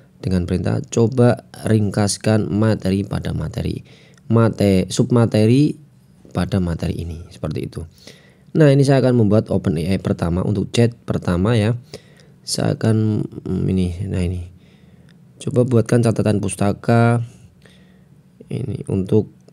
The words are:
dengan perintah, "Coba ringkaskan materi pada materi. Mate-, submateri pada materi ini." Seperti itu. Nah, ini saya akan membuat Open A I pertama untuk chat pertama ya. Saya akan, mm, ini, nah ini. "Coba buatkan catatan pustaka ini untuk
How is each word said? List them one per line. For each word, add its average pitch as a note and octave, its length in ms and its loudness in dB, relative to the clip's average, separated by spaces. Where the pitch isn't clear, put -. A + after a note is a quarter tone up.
dengan F2+ 320 -2
perintah, F#2+ 400 -2
"Coba A#2 560 2
ringkaskan G#2+ 800 0
materi G2+ 560 0
pada E2+ 320 -8
materi. E2 480 -6
Mate-, G2+ 640 2
submateri A#2+ 880 2
pada F2+ 240 -2
materi E2+ 400 -4
ini." E2 320 -12
Seperti D#2+ 320 -8
itu. E2+ 240 -10
Nah, D3 160 6
ini C#3 80 4
saya C3+ 240 4
akan B2 180 4
membuat G#2 300 2
Open F#2 260 -2
A F2 160 -2
I F2+ 60 -4
pertama F2+ 400 -2
untuk G2 320 -4
chat A#2 320 2
pertama F#2 480 -2
ya. A#2 240 0
Saya - 320 -2
akan, A2 480 0
mm, F#2 240 -4
ini, F#2 180 0
nah F#2+ 160 -4
ini. F2 240 -6
"Coba - 260 0
buatkan A#2+ 380 2
catatan G#2 400 0
pustaka A#2 800 0
ini - 400 -6
untuk G#2 400 2